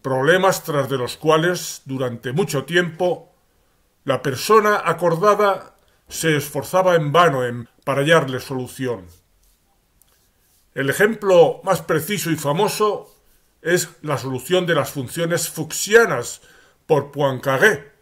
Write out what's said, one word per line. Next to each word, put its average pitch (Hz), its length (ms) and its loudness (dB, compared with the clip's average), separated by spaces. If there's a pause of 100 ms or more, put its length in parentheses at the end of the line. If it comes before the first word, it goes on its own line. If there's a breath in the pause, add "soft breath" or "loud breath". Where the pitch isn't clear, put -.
problemas 165 640 2
tras 143 240 -4
de 135 100 -4
los 123 180 -6
cuales 160 680 0
durante 127 480 -6
mucho 143 320 -2
tiempo 175 680 -2 (720)
la 139 180 -2
persona 208 640 2
acordada 190 920 0 (320)
se 160 280 -2
esforzaba 175 600 0
en 151 160 0
vano 147 320 4
en, 120 240 -8 (160)
para 139 160 -2
hallarle 143 400 2
solución. 123 680 -8 (1700)
El 139 160 -2
ejemplo 185 720 4
más 185 200 -2
preciso 165 480 -2
y 156 60 0
famoso 196 760 -2 (460)
es 165 300 0 (120)
la 147 160 -4
solución 131 480 -2
de 170 80 0
las 139 160 -2
funciones 165 580 -4
fuchsianas 165 960 0 (440 soft breath)
por 147 260 0
Poincaré 135 880 0